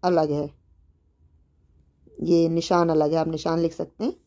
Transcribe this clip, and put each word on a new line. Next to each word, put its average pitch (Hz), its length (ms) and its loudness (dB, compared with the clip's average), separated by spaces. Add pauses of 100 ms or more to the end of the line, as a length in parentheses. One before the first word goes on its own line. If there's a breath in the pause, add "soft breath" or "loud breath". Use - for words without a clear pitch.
अलग 165 280 2
है, 147 320 -6 (1600)
ये 165 280 2
निशान 165 400 0
अलग 151 220 2
है, 165 60 0
आप 160 100 -2
निशान 160 320 -4
लिख 165 140 -2
सकते - 300 -10
हैं 294 100 -4 (140)